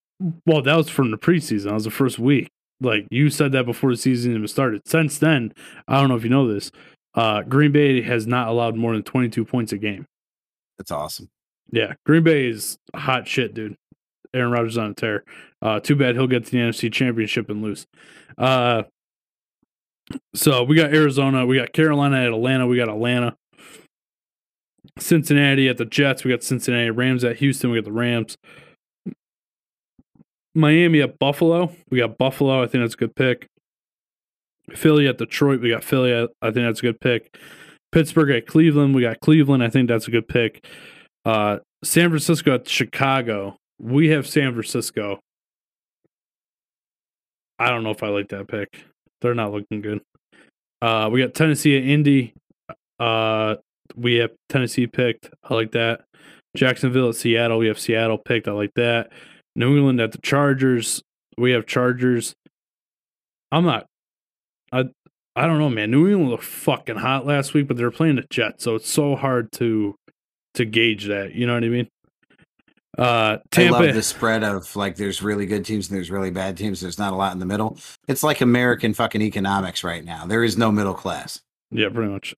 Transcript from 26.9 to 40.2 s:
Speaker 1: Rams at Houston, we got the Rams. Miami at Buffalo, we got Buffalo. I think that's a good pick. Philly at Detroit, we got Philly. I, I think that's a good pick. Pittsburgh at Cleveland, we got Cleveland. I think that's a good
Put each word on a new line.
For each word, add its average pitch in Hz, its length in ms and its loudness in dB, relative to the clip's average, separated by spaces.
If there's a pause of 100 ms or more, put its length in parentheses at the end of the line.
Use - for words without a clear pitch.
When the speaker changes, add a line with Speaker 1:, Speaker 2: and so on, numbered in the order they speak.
Speaker 1:
Rams 123 340 0
at 120 140 -2
Houston, 131 340 0
we 117 60 0
got 104 80 -4
the 104 60 -12
Rams. 120 440 -2 (2250)
Miami 160 460 6
at 131 180 -2
Buffalo, 165 540 0 (180)
we 127 80 0
got 117 200 -2
Buffalo. 131 440 2
I 120 40 0
think 123 160 0
that's 117 120 -2
a - 40 -20
good 113 160 -4
pick. 127 320 0 (1300)
Philly 151 320 4
at 123 120 0
Detroit, 135 420 0
we 117 100 0
got 113 140 -2
Philly. 127 300 2
I, 117 100 0 (180)
I 113 80 0
think 120 160 0
that's 113 140 -4
a - 20 -6
good 120 180 -2
pick. 120 360 -2 (560)
Pittsburgh 156 380 4
at 117 160 0
Cleveland, 147 480 4
we 127 80 4
got 113 180 -2
Cleveland. 139 420 4
I 117 60 2
think 123 200 2
that's 113 200 0
a - 20 -8
good 117 180 -2